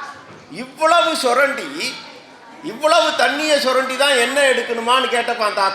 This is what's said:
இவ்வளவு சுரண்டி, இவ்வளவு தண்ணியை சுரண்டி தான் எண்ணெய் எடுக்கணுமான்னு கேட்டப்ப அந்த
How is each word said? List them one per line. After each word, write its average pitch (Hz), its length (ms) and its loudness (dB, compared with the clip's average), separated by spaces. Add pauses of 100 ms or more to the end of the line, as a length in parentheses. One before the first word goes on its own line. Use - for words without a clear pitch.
(520)
இவ்வளவு 311 640 0
சுரண்டி, 240 800 -2 (680)
இவ்வளவு 311 460 2
தண்ணியை 285 500 0
சுரண்டி 254 380 0
தான் 277 200 2
எண்ணெய் 269 320 2
எடுக்கணுமான்னு 240 580 0
கேட்டப்ப 233 320 -2
அந்த 202 360 0